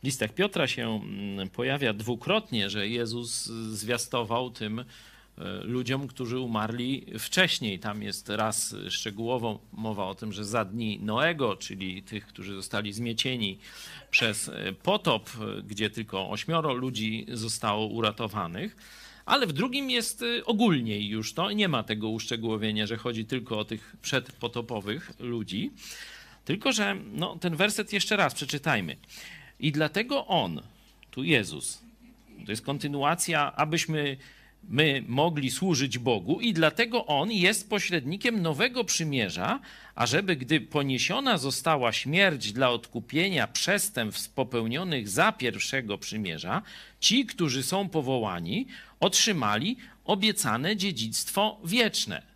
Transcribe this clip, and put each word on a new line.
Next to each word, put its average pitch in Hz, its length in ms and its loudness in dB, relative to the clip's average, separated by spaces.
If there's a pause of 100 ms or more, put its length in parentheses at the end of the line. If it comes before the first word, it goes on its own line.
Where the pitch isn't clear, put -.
W - 40 -14
listach 113 280 -2
Piotra 180 340 0
się, 113 360 -2
mm, 98 460 -6
pojawia 131 440 0
dwukrotnie, 113 760 0
że 101 180 -2
Jezus 117 560 -4 (280)
zwiastował 117 760 -2
tym, 110 280 -6
e, 123 60 -8 (800)
ludziom, 127 440 -2
którzy 120 300 -6
umarli 120 680 -2 (120)
wcześniej. 113 600 2
Tam 107 240 -6
jest 101 260 -8
raz 107 460 0 (140)
szczegółowo 113 680 -2 (140)
mowa 104 340 -4
o 98 80 -4
tym, 107 180 -8
że 101 120 -6
za 107 200 0
dni 104 360 -4
Noego, 120 560 0
czyli 95 460 -8
tych, 104 240 -10
którzy 98 280 -12
zostali 101 380 -4
zmiecieni 113 680 -2 (520)
przez, 110 380 2
e, 98 240 -4
potop, 151 580 2
e, 104 320 -6
gdzie 104 280 -2
tylko 98 400 -4
ośmioro 156 420 0
ludzi 113 600 -2
zostało 110 540 0
uratowanych. 107 880 -2 (500)
Ale 262 200 4
w 165 60 -2
drugim 254 380 0
jest, 233 320 -2
e, 240 220 -2
ogólniej 127 640 4
już 110 260 -4
to, 190 180 0
nie 208 160 2
ma 131 140 2
tego 107 260 -2
uszczegółowienia, 110 800 0
że 113 100 -4
chodzi 113 280 -2
tylko 117 340 -4
o 107 60 -2
tych - 380 -10
przedpotopowych 120 1160 -4
ludzi. 120 520 -4 (720)
Tylko 208 280 0
że, 202 240 0 (160)
no, 175 240 -4
ten 170 200 -2
werset 208 360 2
jeszcze 202 240 2
raz 175 180 4
przeczytajmy. 131 600 0 (640)
„I 151 120 2
dlatego 202 540 0
On”, 104 340 2 (500)
tu 131 140 -6
Jezus, 101 580 0 (640)
to - 60 -4
jest 110 120 -6
kontynuacja, 147 920 2
„abyśmy 156 600 2 (520)
my 139 400 4
mogli 143 420 2
służyć 135 480 2
Bogu, 120 420 2
i 233 120 2
dlatego 220 540 2
On 151 260 2
jest 196 380 4
pośrednikiem 190 720 0
nowego 170 420 2
przymierza, 139 760 0 (340)
ażeby, 160 420 2
gdy 131 240 2
poniesiona 151 800 2
została 135 540 2
śmierć 143 600 2
dla 127 180 4
odkupienia 123 760 0
przestępstw - 840 0
popełnionych 127 800 0
za 160 240 4
pierwszego 113 680 -2
przymierza, 95 640 -4 (380)
ci, 247 260 6
którzy 135 360 0
są 190 260 0
powołani, 120 800 0 (340)
otrzymali 147 760 4 (280)
obiecane 190 720 2
dziedzictwo 190 880 0
wieczne”. 185 580 2 (140)